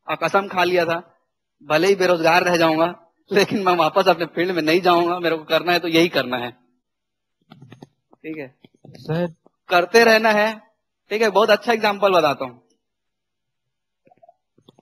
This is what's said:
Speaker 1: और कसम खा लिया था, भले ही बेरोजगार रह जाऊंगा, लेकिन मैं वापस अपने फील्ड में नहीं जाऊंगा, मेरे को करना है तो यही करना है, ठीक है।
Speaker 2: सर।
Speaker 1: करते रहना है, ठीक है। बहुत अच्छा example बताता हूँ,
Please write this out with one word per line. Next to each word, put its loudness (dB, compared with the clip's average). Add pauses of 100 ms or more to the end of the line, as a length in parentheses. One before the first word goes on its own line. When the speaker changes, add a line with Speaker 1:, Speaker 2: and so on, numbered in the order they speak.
Speaker 1:
और -6
कसम -2
खा -2
लिया 0
था, -4 (640)
भले 0
ही 4
बेरोजगार 2
रह 0
जाऊंगा, 0 (360)
लेकिन 0
मैं 2
वापस 2
अपने 0
फील्ड -4
में -2
नहीं 0
जाऊंगा, 0
मेरे -2
को -12
करना -2
है 2
तो -6
यही 2
करना -4
है, -8 (1000)
ठीक -20
है। -14 (500)
Speaker 2:
सर। -6 (360)
Speaker 1:
करते 2
रहना 4
है, 0 (580)
ठीक -4
है। 0
बहुत 2
अच्छा 0
example 0
बताता 0
हूँ, -18 (2250)